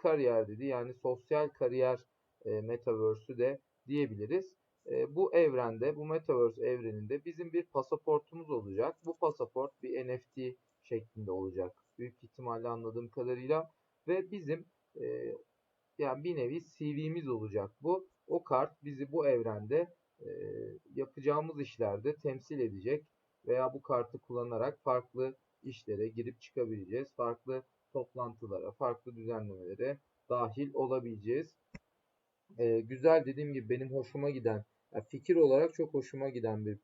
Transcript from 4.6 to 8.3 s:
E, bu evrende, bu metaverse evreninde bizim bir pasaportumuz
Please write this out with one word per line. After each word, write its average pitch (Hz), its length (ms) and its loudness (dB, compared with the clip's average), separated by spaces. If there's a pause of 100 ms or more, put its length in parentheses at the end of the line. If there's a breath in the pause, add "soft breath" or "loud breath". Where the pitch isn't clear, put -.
E, 131 280 -2
bu 190 200 4
evrende, 131 600 4
bu 151 80 -8
metaverse 139 600 2
evreninde 117 580 -2
bizim 170 280 -10
bir 170 100 2
pasaportumuz 151 880 -2